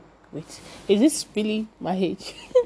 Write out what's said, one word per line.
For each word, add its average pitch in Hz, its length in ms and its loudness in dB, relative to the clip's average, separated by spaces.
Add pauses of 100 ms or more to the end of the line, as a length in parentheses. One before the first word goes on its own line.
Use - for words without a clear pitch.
(320)
"Wait, - 280 -16 (280)
is 208 120 4
this 294 340 2
really 214 340 -2 (120)
my 175 160 -4
age?" 190 440 -4
<laughs> - 40 -20 (220)